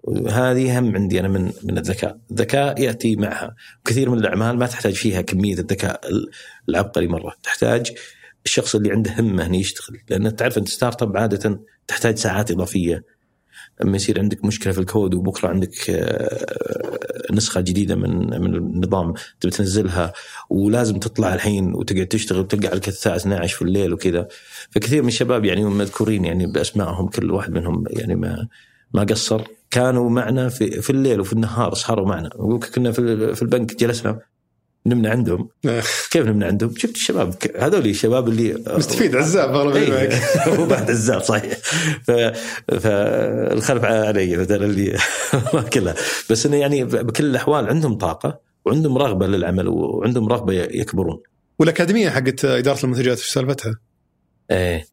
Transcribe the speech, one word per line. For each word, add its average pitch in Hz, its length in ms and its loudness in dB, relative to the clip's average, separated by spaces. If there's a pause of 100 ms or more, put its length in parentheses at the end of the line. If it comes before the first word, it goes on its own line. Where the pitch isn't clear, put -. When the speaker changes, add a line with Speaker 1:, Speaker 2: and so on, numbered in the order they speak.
Speaker 1:
وهذه 127 760 2
هم 113 160 2
عندي 95 240 2
أنا 95 80 0
من، 92 240 0 (120)
من 92 140 -2
الذكاء. 85 400 -4 (140)
الذكاء 139 500 0
يأتي 113 340 0
معها، - 400 -4 (300)
كثير 123 240 2
من 123 80 2
الأعمال 110 400 0
ما 123 100 2
تحتاج 110 260 -2
فيها 92 280 0
كمية 95 320 0
الذكاء 90 560 -4
ال-، 95 200 -2 (400)
العبقري 85 380 0
مرة، 85 360 -6
تحتاج 117 480 0 (540)
الشخص - 300 0
اللي 104 160 2
عنده 104 280 0
همة 95 260 2
إنه 90 120 0
يشتغل، - 400 -6 (120)
لأن 107 260 0
تعرف 117 220 0
أنت 98 100 -2
ستارت 120 340 -2
اب 101 160 -2
عادة 101 420 0 (280)
تحتاج 113 300 0
ساعات 107 340 -2
إضافية. 87 520 -2 (800)
أما 98 120 2
يصير 98 240 0
عندك 104 260 -2
مشكلة 98 280 -2
في 95 60 0
الكود 92 340 0
وبكرة 92 340 -2
عندك، 90 420 -2
آه، - 1120 -4 (320)
نسخة 98 300 0
جديدة 92 340 0
من، 90 460 0
من 90 140 0
النظام 90 580 0 (260)
تبي 90 120 0
تنزلها 92 640 0 (360)
ولازم 104 500 2
تطلع 110 340 0
الحين 95 400 0
وتقعد 92 340 -2
تشتغل، 95 400 -2
تلقى 104 200 0
عليك 90 200 -2
الساعة 92 280 -2
اثناعش 92 380 -2
في - 80 -6
الليل 92 320 2
وكذا. 87 340 0 (420)
فكثير 120 320 2
من 120 60 2
الشباب 120 380 2
يعني 95 180 2
هم 101 140 2
مذكورين 101 480 0
يعني 87 220 0
بأسمائهم، 87 600 -2
كل 90 240 -2
واحد 98 200 -2
منهم 87 380 -2
يعني 113 260 -4
ما، 110 320 -4 (460)
ما 101 100 2
قصر، 110 380 0 (300)
كانوا 123 380 2
معنا 123 400 0
في، 107 320 -2
في - 80 -4
الليل 135 300 2
وفي 95 140 -2
النهار 113 400 0
سهروا 104 340 0
معنا. 85 200 -2
أقولك 117 380 -2
كنا 123 260 0
في 117 80 0
ال-، 110 360 0
في - 60 -4
البنك 120 340 0
جلسنا 113 440 0 (640)
نمنا 117 240 2
عندهم. 107 400 0 (160)
Speaker 2:
آه. 117 180 0 (280)
Speaker 1:
كيف 147 160 4
نمنا 104 180 2
عندهم؟ 104 320 0
شفت 233 180 -4
الشباب 120 380 0
ك-، - 240 -6
هذول 151 280 2
الشباب 117 420 2
اللي 113 400 0
Speaker 2:
مستفيد، - 480 2
عزاب 156 340 4
أغلب 143 260 2
Speaker 1:
إيه. 143 120 4
Speaker 2:
الوقت. 135 500 2
Speaker 1:
<laughs> - 220 2
هو - 60 2
بعد - 260 2
عزاب 110 300 2
صحيح. - 360 0 (460)
ف-، 117 280 4 (400)
فالخلف 107 1120 0
علي 104 540 2
مثلًا 95 280 2
اللي 98 320 0 (240)
<laughs> - 320 0
ما 143 80 2
كلها. 107 340 0 (340)
بس 113 160 2
إنه 143 120 4
يعني 139 260 2
ب-، 120 220 -2
بكل 120 200 0
الأحوال 135 420 2
عندهم 131 300 0
طاقة - 420 -4 (260)
وعندهم 135 320 2
رغبة 104 300 2
للعمل 92 400 2
وعندهم 107 600 0
رغبة 107 260 0
ي-، 87 260 -2
يكبرون. 85 400 -2 (400)
Speaker 2:
والأكاديمية 170 500 4
حقت 131 360 0
إدارة 123 380 2
المنتجات، 123 340 2
إيش - 100 -6
سالفتها؟ 127 520 -2 (720)
Speaker 1:
إيه. 90 420 0